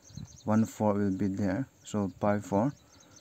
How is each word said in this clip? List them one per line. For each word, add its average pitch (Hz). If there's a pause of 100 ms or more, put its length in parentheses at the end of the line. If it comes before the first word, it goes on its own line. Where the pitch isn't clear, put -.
(460)
one 110
four 107
will 101
be 101
there, 101 (160)
so 101
pi 104
four. 104 (480)